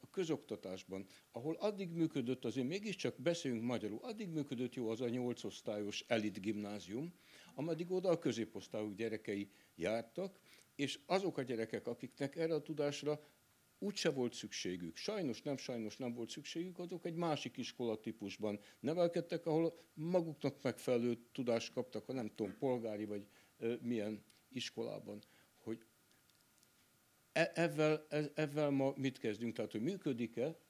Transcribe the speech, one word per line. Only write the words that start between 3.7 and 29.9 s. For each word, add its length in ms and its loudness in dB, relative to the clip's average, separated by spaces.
addig 280 -6
működött 440 -2
jó 160 0
az 120 0
a 80 2
nyolc 340 0
osztályos 640 -4
elit 340 2
gimnázium, 720 -2
ameddig 360 -2
oda 180 4
a 100 6
középosztályú 760 -2
gyerekei 560 -2
jártak, 640 -2
és 300 0
azok 320 2
a 40 0
gyerekek, 460 -2
akiknek 480 -4
erre 180 2
a 80 2
tudásra 580 0
úgyse 260 2
volt 240 2
szükségük, 640 -4
sajnos, 460 -2
nem 160 -2
sajnos 400 -6
nem 160 -2
volt 160 -6
szükségük, 500 -6
azok 260 -6
egy 100 -4
másik 420 0
iskolatípusban 1000 -2
nevelkedtek, 640 2
ahol 340 4
maguknak 680 0
megfelelő 580 2
tudást 420 0
kaptak, 320 -4
ha 80 -6
nem 220 -4
tudom, 220 -2
polgári 480 0
vagy, 220 -4
ö, 240 0
milyen 420 0
iskolában. 720 -6
Hogy 300 -8
e-, 240 4
ezzel, 540 4
e-, 240 0
ezzel 360 2
ma 260 4
mit 220 0
kezdünk? 380 -2
Tehát, 160 -2
hogy 100 -2
működik-e 760 0